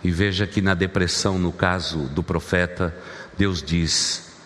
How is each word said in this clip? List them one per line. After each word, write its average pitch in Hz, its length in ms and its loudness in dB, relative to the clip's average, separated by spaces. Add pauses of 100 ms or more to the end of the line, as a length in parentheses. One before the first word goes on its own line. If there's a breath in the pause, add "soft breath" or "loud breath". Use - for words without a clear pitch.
E 92 80 2
veja 98 340 2
que 98 160 -2
na 95 140 4
depressão, 92 640 0
no 87 120 2
caso 90 580 0
do 73 120 -2
profeta, 85 760 0 (400 loud breath)
Deus 92 280 0
diz 82 600 0 (220)